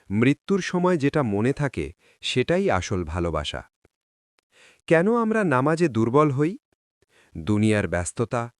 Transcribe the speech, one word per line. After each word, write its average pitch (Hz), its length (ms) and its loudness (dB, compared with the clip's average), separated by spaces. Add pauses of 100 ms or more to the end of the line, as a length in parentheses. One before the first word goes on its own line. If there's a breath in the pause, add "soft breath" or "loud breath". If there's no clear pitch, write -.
(100)
মৃত্যুর 135 500 0
সময় 180 360 0
যেটা 143 260 0
মনে 110 300 0
থাকে, 87 400 -6 (280 soft breath)
সেটাই 170 500 0
আসল 92 340 -2
ভালোবাসা। 78 580 -4 (1200 soft breath)
কেন 185 300 4
আমরা 220 280 0
নামাজে 156 440 2
দুর্বল 117 420 2
হই? 151 280 -2 (800 soft breath)
দুনিয়ার 104 500 0
ব্যস্ততা, 117 720 -4